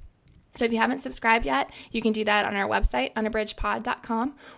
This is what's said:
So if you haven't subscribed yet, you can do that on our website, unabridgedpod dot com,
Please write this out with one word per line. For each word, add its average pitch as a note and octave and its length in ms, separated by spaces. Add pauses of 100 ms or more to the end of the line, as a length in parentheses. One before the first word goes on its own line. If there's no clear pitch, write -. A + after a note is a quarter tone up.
(540)
So A#3+ 120
if A#3 60
you A3+ 40
haven't A#3 220
subscribed A#3+ 480
yet, C4+ 240 (200)
you A3+ 120
can A3 100
do A3 140
that G#3 180
on G#3 100
our G3 140
website, A3 460
unabridgedpod A3 680
dot - 200
com, A#3+ 340 (220)